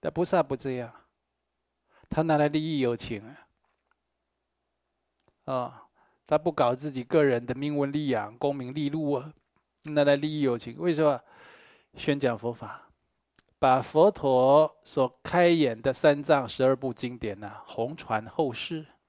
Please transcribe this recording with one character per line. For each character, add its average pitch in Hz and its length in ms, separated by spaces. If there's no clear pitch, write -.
但 156 120
菩 170 100
萨 175 200
不 139 120
这 131 220
样， 120 160
他 156 120
拿 160 140
来 147 120
利 156 140
益 156 180
有 120 160
情 107 280
啊。 131 220
哦， 127 300
他 151 100
不 156 160
搞 123 220
自 143 160
己 131 140
个 156 180
人 123 240
的 123 80
名 147 240
闻 139 120
利 147 180
养、 110 280
功 143 180
名 131 200
利 147 160
禄 151 220
啊， 143 200
拿 147 220
来 143 120
利 151 140
益 151 120
有 123 160
情。 120 200
为 170 140
什 156 100
么？ 143 160
宣 143 260
讲 120 180
佛 117 140
法， - 340
把 131 220
佛 170 300
陀 139 760
所 131 240
开 175 260
演 139 320
的 135 100
三 147 320
藏 143 240
十 - 160
二 131 140
部 131 160
经 123 240
典 104 260
啊， 107 240
弘 127 300
传 110 300
后 135 260
世。 156 320